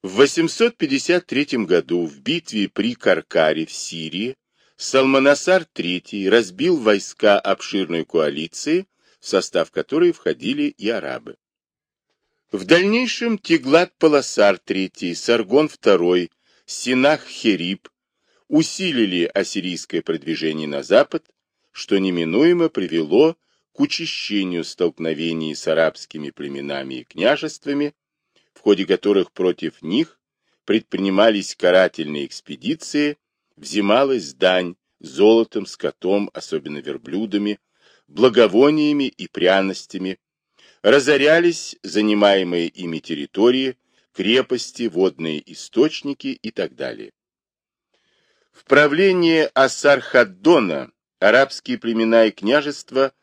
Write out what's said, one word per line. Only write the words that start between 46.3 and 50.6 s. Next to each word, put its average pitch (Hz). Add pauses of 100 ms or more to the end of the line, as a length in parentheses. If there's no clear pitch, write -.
так -
далее. 62 (1400)
В -
правлении 160
Асархаддона 117 (280)